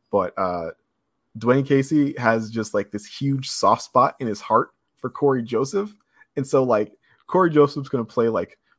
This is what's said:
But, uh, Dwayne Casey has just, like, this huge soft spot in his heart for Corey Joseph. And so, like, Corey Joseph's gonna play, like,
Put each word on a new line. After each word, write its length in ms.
But, 260
uh, 340
Dwayne 280
Casey 520
has 340
just, 240
like, 160
this 140
huge 440
soft 320
spot 380
in 80
his 140
heart 280
for 120
Corey 320
Joseph. 540
And 120
so, 160
like, 340
Corey 240
Joseph's 380
gonna 140
play, 260
like, 280